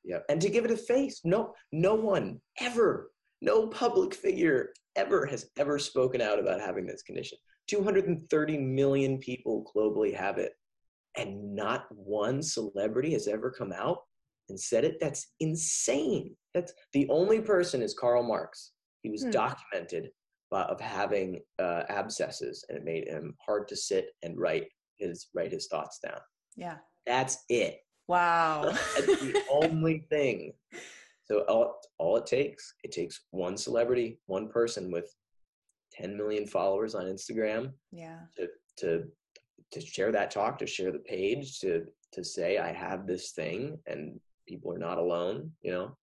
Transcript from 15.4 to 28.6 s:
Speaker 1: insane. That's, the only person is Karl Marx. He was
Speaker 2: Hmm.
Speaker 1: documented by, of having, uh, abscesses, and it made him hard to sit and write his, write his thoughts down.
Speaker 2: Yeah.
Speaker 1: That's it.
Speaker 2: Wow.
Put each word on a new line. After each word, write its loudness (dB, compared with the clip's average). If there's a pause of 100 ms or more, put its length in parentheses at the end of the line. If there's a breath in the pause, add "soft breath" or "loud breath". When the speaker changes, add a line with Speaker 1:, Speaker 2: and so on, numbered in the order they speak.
Speaker 1:
insane. 0 (160)
That's, -2 (220 soft breath)
the 4
only 4
person 2
is -2
Karl 4
Marx. -4 (320)
He -4
was -4
Speaker 2:
Hmm. -2
Speaker 1:
documented -2 (380)
by, 0
of -2
having, -2 (160)
uh, 0
abscesses, -4
and -6
it -10
made -4
him -8 (100)
hard 0
to -10
sit -2
and -8
write 0 (280)
his, -8
write -2
his -6
thoughts -6
down. -8 (360)
Speaker 2:
Yeah. -10 (280)
Speaker 1:
That's 0
it. 2 (280)
Speaker 2:
Wow. 4